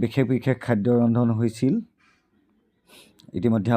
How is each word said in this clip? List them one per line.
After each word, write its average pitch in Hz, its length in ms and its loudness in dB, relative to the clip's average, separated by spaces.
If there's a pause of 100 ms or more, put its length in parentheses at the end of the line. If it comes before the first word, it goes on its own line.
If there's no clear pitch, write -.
বিশেষ 120 300 0
বিশেষ 127 320 -2
খাদ্য 110 220 0 (140)
ৰন্ধন 117 280 2 (100)
হৈছিল, 120 340 -2 (1600)
ইতিমধ্যে 113 400 0